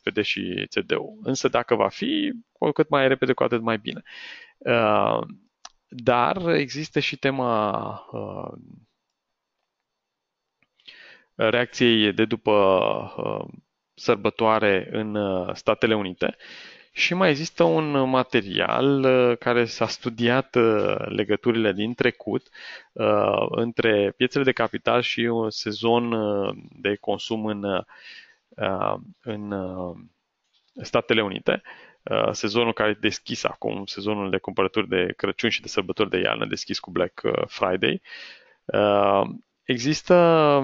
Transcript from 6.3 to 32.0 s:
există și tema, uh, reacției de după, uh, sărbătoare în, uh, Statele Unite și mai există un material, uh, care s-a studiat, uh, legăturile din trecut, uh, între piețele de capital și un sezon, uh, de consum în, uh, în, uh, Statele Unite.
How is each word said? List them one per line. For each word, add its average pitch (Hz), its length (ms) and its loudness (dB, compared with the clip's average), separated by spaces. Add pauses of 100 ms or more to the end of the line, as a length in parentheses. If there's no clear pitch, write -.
există 156 520 -2
și - 180 -2
tema, 107 960 -2
uh, 101 400 -10 (2750)
reacției 113 800 2
de 110 120 2
după, 110 260 -2 (640)
uh, - 440 -8 (340)
sărbătoare 107 960 2
în, 107 240 -4
uh, 98 380 -2
Statele 110 420 0
Unite 92 400 -4 (560)
și - 220 -2
mai 185 160 4
există 156 340 0
un 151 460 2
material, 127 920 2
uh, 127 340 4
care 120 280 2
s-a 113 220 -2
studiat, 120 680 -2
uh, 104 400 4 (100)
legăturile 104 640 0
din 104 220 -2
trecut, - 560 -2 (420)
uh, 104 580 2
între 113 640 0
piețele 131 320 -2
de 131 80 2
capital 117 500 0
și - 180 -4
un 117 300 0
sezon, 117 640 0
uh, 104 440 -2 (160)
de 101 240 -2
consum 107 500 -6
în, 104 180 -4
uh, 101 1300 -6 (260)
în, 104 300 -8
uh, 92 460 -8 (840)
Statele 110 420 0
Unite. - 380 -2 (420)